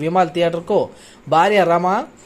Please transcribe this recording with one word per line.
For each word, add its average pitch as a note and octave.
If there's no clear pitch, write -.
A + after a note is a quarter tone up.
విమల్ E3
థియేటర్కు E3+
భార్య G3
రమ, E3+